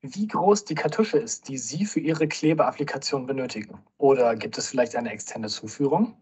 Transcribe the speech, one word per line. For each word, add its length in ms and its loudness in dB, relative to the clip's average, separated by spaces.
wie 260 -4
groß 380 4
die 100 -4
Kartusche 440 2
ist, 300 -4
die 100 -6
Sie 260 -4
für 160 -2
Ihre 280 0
Klebeapplikation 960 0
benötigen. 560 -6
Oder 380 6
gibt 200 -8
es 120 -6
vielleicht 260 0
eine 160 -4
externe 380 -8
Zuführung? 720 0